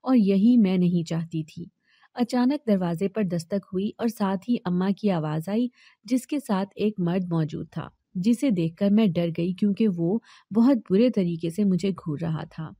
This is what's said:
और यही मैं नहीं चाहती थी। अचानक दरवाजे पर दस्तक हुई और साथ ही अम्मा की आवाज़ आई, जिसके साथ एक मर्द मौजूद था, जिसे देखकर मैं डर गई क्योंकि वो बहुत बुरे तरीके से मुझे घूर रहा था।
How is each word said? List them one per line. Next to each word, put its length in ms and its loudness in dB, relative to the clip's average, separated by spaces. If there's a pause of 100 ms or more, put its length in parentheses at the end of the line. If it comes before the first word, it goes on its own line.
और 120 2
यही 400 4
मैं 220 4
नहीं 260 2
चाहती 400 -4
थी। 260 -16 (460)
अचानक 500 0
दरवाजे 420 0
पर 160 -2
दस्तक 480 -4
हुई 280 -4
और 80 -2
साथ 400 -4
ही 80 2 (100)
अम्मा 260 0
की 160 -2
आवाज़ 420 -2
आई, 200 -2 (360)
जिसके 340 -2
साथ 260 -2 (120)
एक 220 -2
मर्द 280 0
मौजूद 380 -2
था, 240 -12 (260)
जिसे 340 2
देखकर 400 0
मैं 220 4
डर 180 -2
गई 220 -2
क्योंकि 360 0
वो 320 0 (320)
बहुत 260 4 (100)
बुरे 220 4
तरीके 400 -2
से 140 -2
मुझे 280 2
घूर 260 -6
रहा 300 -6
था। 320 -14